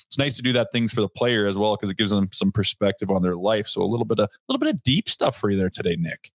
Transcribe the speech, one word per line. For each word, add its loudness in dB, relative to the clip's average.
it's 0
nice 0
to -6
do 0
that 2
things 0
for -2
the 0
player 0
as 0
well, 2
'cause -4
it -4
gives 0
them 2
some 2
perspective 0
on 2
their 0
life. 0
So -4
a 2
little 0
bit 0
of, 4
a -10
little -2
bit 0
of -2
deep 0
stuff 0
for -2
you 2
there 0
today, -2
Nick. -8